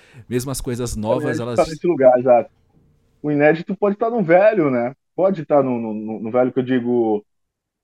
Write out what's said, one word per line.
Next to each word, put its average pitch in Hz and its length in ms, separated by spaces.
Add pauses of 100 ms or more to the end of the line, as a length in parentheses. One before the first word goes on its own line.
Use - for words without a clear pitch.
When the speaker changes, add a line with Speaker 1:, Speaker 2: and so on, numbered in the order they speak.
(280)
Speaker 1:
mesmo 123 220
as 127 100
coisas 117 360
novas, 120 420
Speaker 2:
É, 120 40
Speaker 1:
elas 117 140
Speaker 2:
tá 160 100
nesse 160 200
lugar, 131 320
exato. 123 320 (720)
O 151 100
inédito 151 460
pode 202 200
tá 233 120
no 233 140
velho, 175 480
né? 123 240 (200)
Pode 175 300
tá 143 180
no, 127 180
no, 110 120
no, 107 280
no 113 100
velho 123 220
que 135 80
eu 127 40
digo, 120 580 (600)